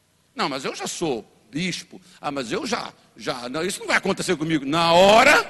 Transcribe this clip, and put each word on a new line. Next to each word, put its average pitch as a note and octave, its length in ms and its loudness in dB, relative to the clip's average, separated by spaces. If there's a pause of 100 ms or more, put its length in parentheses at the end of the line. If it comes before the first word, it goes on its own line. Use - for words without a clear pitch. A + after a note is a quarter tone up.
(360)
"Não, G3 120 -2
mas C3+ 180 -6
eu C4 100 -6
já - 120 -8
sou C3 380 -4 (240)
bispo. - 520 -8 (180)
Ah, D3 120 -8
mas C3 200 -8
eu A3 140 -6
já, A3 280 -6 (240)
já, B2 320 -8
não, C3 140 -6
isso - 160 -6
não A4+ 80 -12
vai C#4 100 2
acontecer F#3 380 -2
comigo." D#3 300 -2
Na E3 280 2
hora A3 560 6